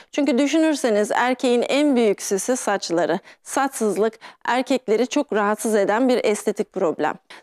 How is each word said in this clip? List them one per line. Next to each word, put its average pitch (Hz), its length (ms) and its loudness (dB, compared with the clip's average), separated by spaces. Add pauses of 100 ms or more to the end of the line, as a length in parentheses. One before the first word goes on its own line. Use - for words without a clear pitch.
(120)
Çünkü 277 260 0
düşünürseniz 277 720 2
erkeğin 247 520 0
en 285 340 2
büyük 220 260 2
süsü 208 340 -2
saçları. 190 640 -2 (240)
Saçsızlık 220 760 -2 (260)
erkekleri 247 600 0
çok - 260 -2
rahatsız 214 420 0
eden 208 340 2
bir 233 160 2
estetik 208 480 -2
problem. 160 420 -2 (280)